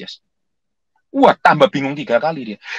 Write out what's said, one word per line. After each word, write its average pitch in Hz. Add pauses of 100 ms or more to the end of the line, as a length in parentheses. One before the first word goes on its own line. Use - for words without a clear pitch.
Yes. - (920)
Wah, 269
tambah 151
bingung 139
tiga 117
kali 139
dia. - (200)